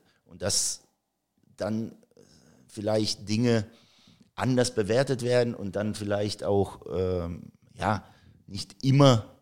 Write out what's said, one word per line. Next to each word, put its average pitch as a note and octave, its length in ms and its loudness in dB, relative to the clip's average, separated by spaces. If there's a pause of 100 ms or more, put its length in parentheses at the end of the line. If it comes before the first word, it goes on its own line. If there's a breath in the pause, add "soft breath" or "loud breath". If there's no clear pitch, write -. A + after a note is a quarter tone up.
(240 soft breath)
und - 180 -18
dass - 400 -2 (760)
dann A2 400 -6 (720)
vielleicht G#2+ 600 -2
Dinge A2+ 380 2 (680 loud breath)
anders B2 400 0
bewertet A#2 480 0
werden A#2+ 320 2
und G2 200 -8
dann G#2 200 -2
vielleicht G#2 500 -4
auch, G2 380 0 (120)
ähm, F2+ 560 -4 (240)
ja, F#2+ 300 -2 (420 loud breath)
nicht - 380 -12
immer C3+ 580 6